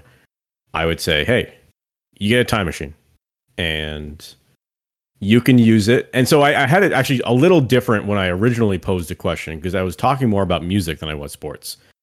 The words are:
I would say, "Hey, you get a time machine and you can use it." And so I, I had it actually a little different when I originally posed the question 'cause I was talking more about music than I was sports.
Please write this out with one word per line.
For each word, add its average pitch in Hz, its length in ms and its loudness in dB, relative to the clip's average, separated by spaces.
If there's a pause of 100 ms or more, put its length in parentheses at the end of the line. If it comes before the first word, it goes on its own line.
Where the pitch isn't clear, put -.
(760)
I 80 100 -2
would 82 140 -2
say, 76 260 0
"Hey, 117 300 -2 (640)
you 101 100 -2
get 123 120 2
a - 20 2
time 104 240 -2
machine 76 260 -10 (640)
and 78 680 -8 (960)
you 107 200 2
can 127 160 4
use 110 300 4
it." 120 260 0
And 123 140 2
so 151 140 4
I, 143 220 2
I 131 40 0
had 185 160 4
it 175 80 2
actually 131 340 0
a 120 80 0
little 160 280 4
different 120 440 2
when 104 140 -2
I 92 80 0
originally 104 500 0
posed 90 320 -4
the 90 60 -10
question 80 440 -6
'cause 87 160 -6
I 95 60 -2
was 90 140 -4
talking 131 340 0
more 101 140 2
about 87 200 -2
music 87 360 -4
than 78 100 -10
I 76 60 -8
was 73 160 -12
sports. - 460 -14 (260)